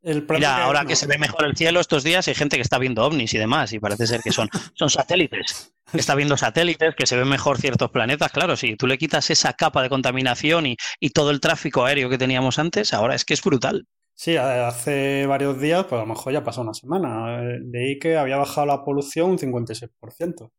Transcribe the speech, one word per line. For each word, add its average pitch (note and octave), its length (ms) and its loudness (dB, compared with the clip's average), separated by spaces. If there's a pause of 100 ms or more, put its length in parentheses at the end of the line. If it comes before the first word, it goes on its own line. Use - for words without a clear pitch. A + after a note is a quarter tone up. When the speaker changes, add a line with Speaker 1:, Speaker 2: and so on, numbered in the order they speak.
Speaker 1:
El D3+ 240 -2
problema D#3 140 0
Speaker 2:
Mira, C#3+ 120 4
Speaker 1:
es B2+ 40 2
que B2 80 2
Speaker 2:
ahora C#3 200 2
Speaker 1:
no. C3 40 -4
Speaker 2:
que C#3 80 0
se C3+ 120 0
ve C#3+ 100 2
mejor D3+ 280 0
el C#3 120 0
cielo E3+ 240 4
estos D3+ 240 2
días, F3 240 2
hay C3+ 60 0
gente D3 200 0
que C3 60 2
está B2+ 160 0
viendo B2 280 2
ovnis C#3+ 280 0
y B2 40 0
demás, A2+ 360 0
y A2 80 -6
parece G#2+ 260 0
ser A2+ 140 0
que G#2+ 100 -4
son, A2 200 0
Speaker 1:
<laughs> - 220 -8
Speaker 2:
son D3+ 160 0
satélites. C#3 840 -2 (180)
Está D3+ 240 0
viendo C#3+ 220 2
satélites, D#3+ 580 2
que B2+ 100 0
se B2 120 2
ven B2+ 100 2
mejor C#3 320 2
ciertos B2 320 0
planetas. C#3 400 0
Claro, D#3+ 240 0
si A2 220 -4
tú B2 100 0
le C3 100 2
quitas D3 320 -2
esa C#3+ 220 2
capa D3+ 320 2
de B2+ 60 0
contaminación C3 760 0
y, A#2+ 120 -4 (240)
y D3+ 80 0
todo D3 220 2
el C#3 100 0
tráfico C#3+ 420 0
aéreo C3+ 260 2
que C3 80 0
teníamos B2+ 400 2
antes, E3+ 360 0
ahora A#2 220 2
es C#3 100 -4
que - 80 -2
es C#3 100 -2
brutal. - 420 0 (280)
Speaker 1:
Sí, E3 240 -2
a-, B2 320 0
hace C#3 580 -2
varios C#3 320 0
días, E3 300 2
pues A#2+ 100 -2
a A2 60 -4
lo A2 80 -6
mejor C3 180 -8
ya D3 140 -2
pasó B2 160 -6
una G#2+ 120 -6
semana, A#2+ 680 -6
eh, A#2+ 160 -6 (100)
leí C3 300 -4
que E3 160 0
había C#3 220 0
bajado C#3+ 300 0
la C#3+ 180 0
polución D3 460 -2
un F3+ 80 0
cincuenta B2 340 -6
y - 20 -8
seis - 240 -16
por A#2 140 -20
ciento. E3 460 -10